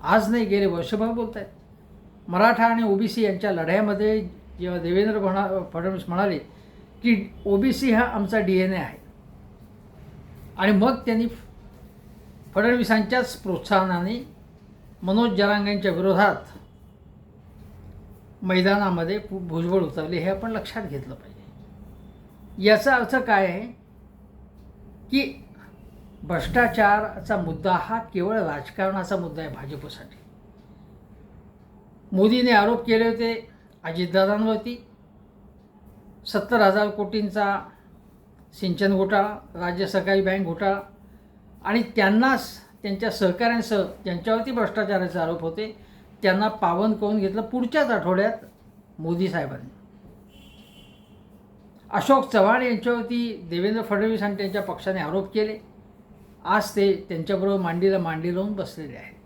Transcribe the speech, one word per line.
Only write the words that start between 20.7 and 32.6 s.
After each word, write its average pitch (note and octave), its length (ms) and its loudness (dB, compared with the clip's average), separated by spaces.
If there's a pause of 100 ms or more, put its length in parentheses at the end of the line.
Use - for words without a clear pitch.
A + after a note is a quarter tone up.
घेतलं C3+ 320 -10
पाहिजे. - 260 -20 (1200)
याचा G#3+ 320 6
अर्थ A#3+ 200 0
काय A3+ 300 2
आहे F#3+ 220 -4 (1400)
की, C4+ 320 -2 (800)
भ्रष्टाचाराचा G#3 1120 0
मुद्दा E3+ 340 -2
हा G#3+ 280 -2
केवळ G#3+ 400 -2
राजकारणाचा F#3 760 -4
मुद्दा D#3+ 240 -6
आहे D3 140 -10
भाजपसाठी. - 600 -16 (1900)
मोदीने A#3 400 4
आरोप A3+ 340 4